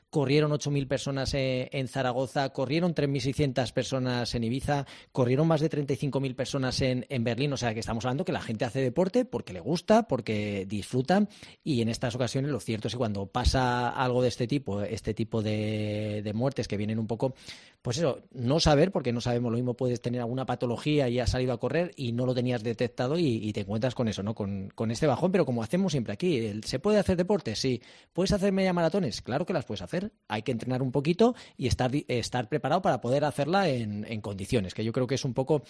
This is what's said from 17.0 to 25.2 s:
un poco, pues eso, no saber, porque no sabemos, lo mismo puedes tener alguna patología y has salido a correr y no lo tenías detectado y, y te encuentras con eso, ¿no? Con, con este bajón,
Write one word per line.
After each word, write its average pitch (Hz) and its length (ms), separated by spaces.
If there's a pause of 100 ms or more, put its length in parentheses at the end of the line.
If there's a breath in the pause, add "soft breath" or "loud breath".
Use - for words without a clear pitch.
un 107 80
poco, 123 260 (480 loud breath)
pues 123 160
eso, 160 220 (120)
no 131 280
saber, 156 320
porque 123 200
no 120 80
sabemos, 120 300
lo 117 60
mismo 123 180
puedes 123 260
tener 123 200
alguna 123 260
patología 127 640
y 120 100
has 117 120
salido 127 220
a 113 60
correr 160 380
y 123 160
no 123 140
lo 127 80
tenías 123 280
detectado 123 560
y, 175 80 (160)
y 107 100
te 107 100
encuentras 110 340
con 123 100
eso, 101 160
¿no? 107 140
Con, 98 380
con 113 180
este 147 160
bajón, 156 240